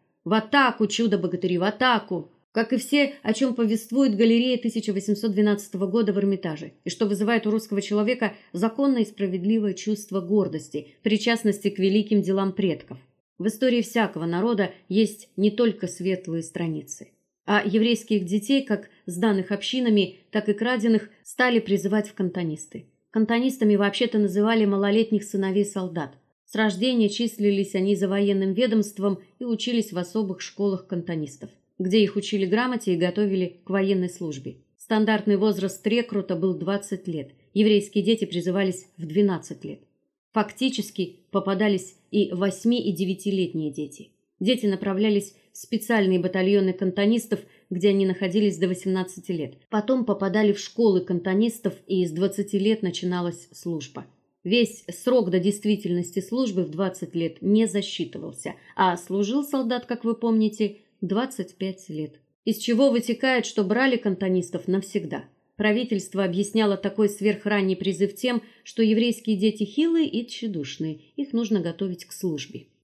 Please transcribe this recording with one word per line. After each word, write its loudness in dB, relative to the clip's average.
«В 0
атаку, 2
чудо-богатыри, 0
в 2
атаку!» 0
Как 0
и 2
все, 2
о 0
чём 0
повествует 2
галерея 4
тысяча -4
восемьсот -2
двенадцатого 0
года 0
в -2
Эрмитаже, -2
и -6
что -2
вызывает 0
у 0
русского -2
человека 0
законное 2
и 2
справедливое -2
чувство -4
гордости, -2
причастности 0
к -8
великим 2
делам 0
предков. -4
В -2
истории 2
всякого -2
народа 0
есть 0
не 4
только 0
светлые -4
страницы. -8
А 2
еврейских 0
детей, 0
как -4
сданных 0
общинами, 0
так -2
и 4
краденых, 0
стали 2
призывать 0
в -18
кантонисты. -6
Кантонистами 2
вообще-то 2
называли 4
малолетних 2
сыновей 0
солдат. -6
С -10
рождения 2
числились 0
они 2
за 0
военным 2
ведомством 0
и -10
учились -2
в -6
особых -4
школах -4
кантонистов, -6
где 4
их 2
учили -2
грамоте 0
и 0
готовили 0
к -10
военной 0
службе. -10
Стандартный 2
возраст 0
рекрута 0
был 2
двадцать -4
лет. -6
Еврейские 4
дети 2
призывались -2
в -12
двенадцать 0
лет. -14
Фактически -2
попадались 0
и 2
восьми 0
и -2
девятилетние -2
дети. -12
Дети 0
направлялись 0
в -20
специальные 0
батальоны 2
кантонистов, 0
где 2
они 4
находились 0
до 0
восемнадцати -4
лет. -6
Потом 0
попадали 2
в -8
школы 2
кантонистов, 0
и 0
с -4
двадцати -2
лет 0
начиналась -4
служба. -10
Весь 0
срок 0
до 4
действительности -2
службы -2
в -8
двадцать -6
лет -4
не 2
засчитывался, -6
а 2
служил -2
солдат, -4
как -6
вы 0
помните, 0
двадцать -4
пять -8
лет. -10
Из 0
чего 4
вытекает, 0
что -2
брали 2
кантонистов -2
навсегда. -2
Правительство 0
объясняло 0
такой 0
сверхранний 0
призыв -2
тем, -2
что -4
еврейские 2
дети 0
хилые 0
и -4
тщедушные, -8
их -8
нужно 0
готовить -6
к -20
службе. -8